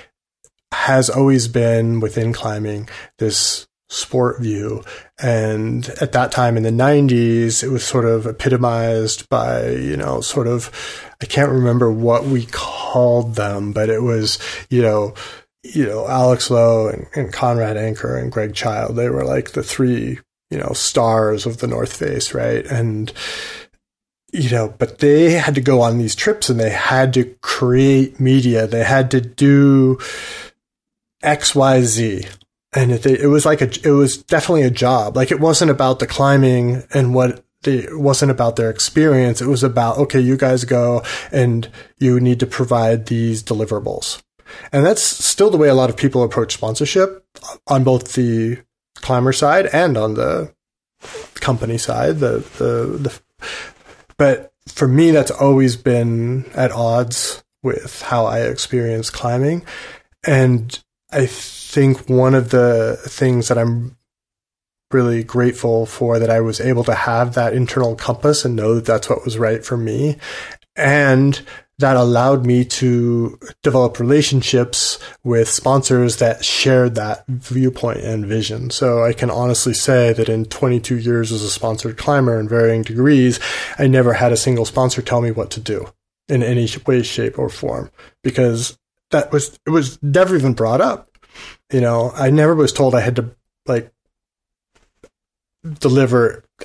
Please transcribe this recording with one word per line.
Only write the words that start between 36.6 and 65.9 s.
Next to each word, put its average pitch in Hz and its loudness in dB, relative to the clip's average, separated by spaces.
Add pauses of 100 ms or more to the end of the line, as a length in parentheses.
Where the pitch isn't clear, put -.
and 127 2
what 127 0 (180)
the, 131 0
it 156 -10
wasn't 139 2
about 120 0
their 113 0
experience. 127 2
It 123 -2
was 131 0
about, 117 0
okay, 143 0
you 127 2
guys 131 0
go 120 0 (260)
and 120 0 (280)
you 123 2
need 123 2
to 127 0
provide 117 0
these 113 -2
deliverables. 110 -6 (500)
And 143 2
that's 214 2
still - 0
the 190 2
way 151 6
a 135 6
lot 127 4
of 117 -4
people 135 0
approach 113 -2
sponsorship 185 -2 (440)
on 135 2
both 127 0
the 117 0 (380)
climber 127 0
side 160 2
and 156 2
on 110 -2
the 123 -2 (800)
company 117 -4
side. 131 -2
The, 117 -2 (140)
the, 117 -4
the, 139 -8 (1000)
but 139 0 (140)
for - -2
me, 160 6
that's 147 4
always 135 4
been 120 -2 (100)
at 127 0
odds 117 -2 (180)
with - -6
how 117 0
I 113 -2
experience 117 -4
climbing. 135 -2 (640)
And 127 2 (320)
I 135 0
think - -2
one 131 4
of 123 2
the 117 2
things 127 0
that 123 0
I'm 117 -2 (920)
really 120 2
grateful 117 0
for, 117 -2